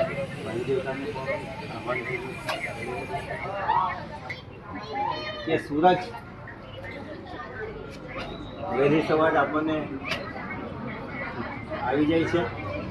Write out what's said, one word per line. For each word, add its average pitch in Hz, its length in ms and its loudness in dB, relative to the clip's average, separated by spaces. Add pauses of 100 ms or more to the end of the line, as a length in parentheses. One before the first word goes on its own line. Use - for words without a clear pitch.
(440)
વાયુ 370 240 -2
દેવતાને - 400 0
પણ 539 340 -2 (300)
આહ્વાન - 300 -2
કર્યું - 320 -4 (3000)
કે 160 140 4
સૂરજ 165 420 6 (2750)
વહેલી 143 380 6
સવારે 160 320 8
આપણને 151 380 4 (2000)
આવી 147 280 4
જાય 160 220 6
છે, 170 100 6 (500)